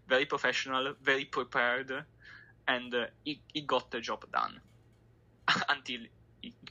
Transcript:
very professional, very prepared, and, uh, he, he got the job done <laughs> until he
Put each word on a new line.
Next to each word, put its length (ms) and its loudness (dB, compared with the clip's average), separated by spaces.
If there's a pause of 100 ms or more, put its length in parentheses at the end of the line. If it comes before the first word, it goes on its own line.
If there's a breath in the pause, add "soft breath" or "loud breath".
very 180 6
professional, 760 0
very 240 2
prepared, 680 0 (760 loud breath)
and, 260 0
uh, 120 2 (200)
he, 160 -6 (120)
he 80 -4
got 300 0
the 80 -4
job 320 -6
done 280 -2 (880)
<laughs> 220 2
until 320 -2 (400)
he 120 -14 (180)